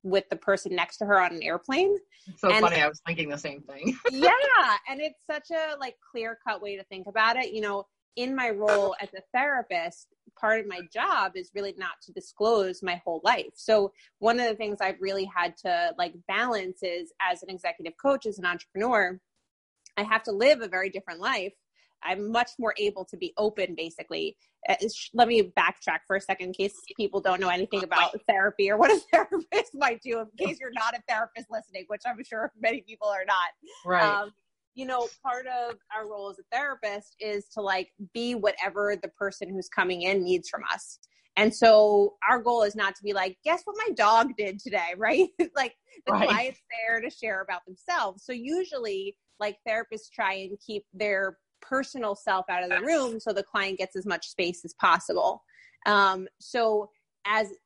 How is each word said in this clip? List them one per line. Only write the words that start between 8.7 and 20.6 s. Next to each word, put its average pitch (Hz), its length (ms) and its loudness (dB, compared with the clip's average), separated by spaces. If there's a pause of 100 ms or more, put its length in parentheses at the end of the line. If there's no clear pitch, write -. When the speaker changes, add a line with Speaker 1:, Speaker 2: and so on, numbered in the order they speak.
Speaker 1:
as 202 140 -10
a 190 60 -14 (120)
therapist, 240 760 -2 (320)
part 220 200 2
of 208 80 -8
my 185 140 -10 (120)
job 240 420 0
is 180 200 -12
really 202 220 -6
not 180 260 -10
to - 100 -20
disclose 196 680 0
my 180 200 -2
whole 165 200 -4
life. 226 320 2
So 208 380 2 (260)
one 233 200 2
of 240 80 2
the 220 80 -2
things 208 240 -6
I've 185 220 -2
really 196 240 -4 (100)
had 175 220 -2
to, 170 400 0
like, 175 160 -2 (140)
balance 202 560 -2
is, 175 360 -6
as 180 220 -2
an 185 80 -16
executive 170 520 -8
coach, 269 260 0
as 196 100 -6
an 180 80 -8
entrepreneur, 185 720 0 (800)
I 208 60 -2
have 220 200 0
to 226 80 -6
live 240 300 4